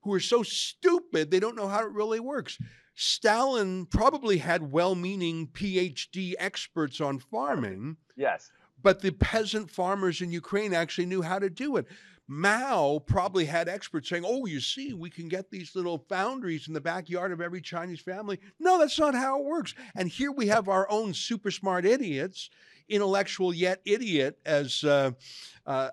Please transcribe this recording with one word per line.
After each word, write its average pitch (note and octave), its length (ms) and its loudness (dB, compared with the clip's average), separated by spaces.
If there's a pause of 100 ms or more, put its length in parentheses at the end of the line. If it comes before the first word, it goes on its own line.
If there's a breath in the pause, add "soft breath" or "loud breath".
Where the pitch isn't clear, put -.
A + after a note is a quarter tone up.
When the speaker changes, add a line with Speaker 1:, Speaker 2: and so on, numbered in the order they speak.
Speaker 1:
who G3+ 120 -2
are F3+ 60 4
so A#3+ 240 4
stupid - 880 0
they F#3 80 6
don't A3+ 160 -2
know G#3 120 -4
how G3+ 140 0
it G#3+ 100 -4
really A3 280 -2
works. B3+ 400 -6 (340 loud breath)
Stalin G#3+ 960 2
probably A3+ 500 4
had D#3 340 0
well-meaning F3 760 0
P F#3+ 320 -2
H F3+ 320 -4
D F3+ 260 -6
experts - 640 -4
on C#3 160 0
farming. D3+ 800 -4 (180)
Speaker 2:
Yes. - 360 -2 (320 soft breath)
Speaker 1:
But G3 180 6
the F#3+ 100 2
peasant G#3+ 580 0
farmers F#3 520 0
in F3 100 -4
Ukraine G3 420 -2
actually E3+ 320 0
knew F#3 160 -2
how F3 180 -2
to G3 120 0
do B3+ 260 -2
it. A#2+ 100 -2 (400 loud breath)
Mao F3+ 800 2
probably F#3 400 2
had E3 240 0
experts F3 400 -6
saying, F3 160 -4
"Oh, B3 220 0
you D3 120 -4
see, C4 340 -6
we E3+ 160 -10
can E3 180 -14
get F#3 240 -6
these F#3 240 -12
little F3 240 -2 (100)
foundries F#3+ 580 -2
in D#3 60 -8
the D3+ 80 -4
backyard F3 500 -4
of E3+ 100 -6
every F3 200 -6
Chinese F3 380 -8
family." G3 400 -8 (180 loud breath)
No, F4+ 220 6
that's D4+ 180 4
not D4+ 160 4
how C4+ 260 0
it C#4 60 -2
works. D4+ 300 -4 (200 loud breath)
And F#3 140 -2
here C#4 220 -4
we C4 160 0
have G#3 200 4
our G3 220 2
own G#3 240 0
super G3+ 380 -4
smart F#3 340 0
idiots, F#3+ 640 0 (380 soft breath)
intellectual G3 680 2
yet F3+ 320 0
idiot, G3 600 2
as, D3 380 0
uh, C#3 280 6 (560 loud breath)
uh, C3+ 260 0